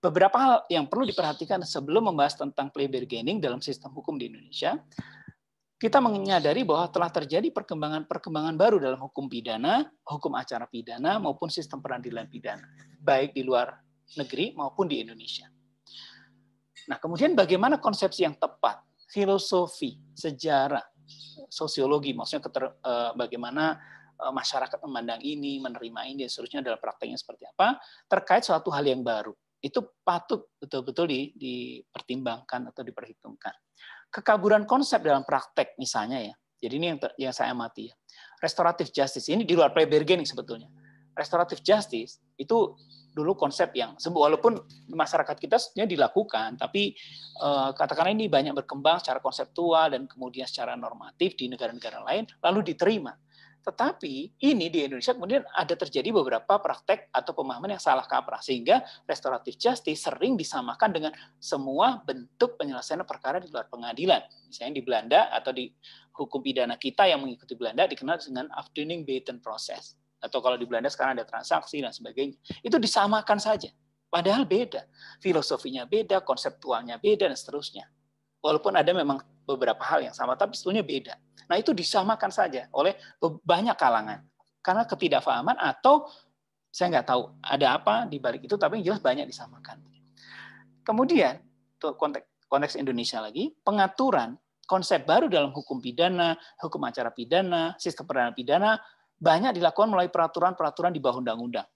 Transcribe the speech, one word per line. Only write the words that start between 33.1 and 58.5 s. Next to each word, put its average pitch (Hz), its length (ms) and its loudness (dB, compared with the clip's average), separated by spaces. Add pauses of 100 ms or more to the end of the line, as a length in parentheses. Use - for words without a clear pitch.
Kekaburan 208 560 2
konsep 262 400 2
dalam 139 240 2
praktek - 480 -2
misalnya 123 440 -4
ya, 110 140 -10 (260)
jadi 117 200 -6
ini 170 120 -2
yang 143 60 -6
ter-, - 220 -6
yang 131 160 -4
saya 123 160 -2
amati 117 400 -8
ya. - 20 -20 (460)
Restoratif 170 560 0
justice, 135 320 0
ini 196 160 2
di 165 80 2
luar 165 240 6
plea 160 80 8
bargaining 151 400 4
sebetulnya. 117 480 -10 (400)
Restoratif 175 480 0
justice 180 560 0 (240)
itu 220 320 2 (400)
dulu 160 240 0
konsep 156 400 0
yang, 120 160 -4 (160)
walaupun 156 480 4 (320)
masyarakat 156 480 0
kita 220 240 2
sebenarnya 196 400 -2
dilakukan, 120 560 2
tapi, 202 400 -2 (480)
eh, 139 320 2
katakanlah 151 320 2
ini 214 160 0
banyak 143 320 2
berkembang 143 480 0
secara 131 160 -2
konseptual 160 720 2
dan 131 160 -6
kemudian 127 400 -10
secara 120 320 -8
normatif 113 560 -4
di 127 160 -6
negara-negara 117 560 -8
lain, 196 160 0 (160)
lalu 180 320 2
diterima. 185 400 0 (500)
Tetapi 160 800 -4
ini 208 320 2
di 151 160 0
Indonesia 131 240 -2
kemudian 240 400 0
ada 170 240 -2
terjadi 143 320 -4
beberapa 156 480 2
praktek - 560 -2
atau - 240 -2
pemahaman 160 400 -6
yang - 80 -14
salah 131 240 2
kaprah, 131 320 -2
sehingga 131 400 2 (240)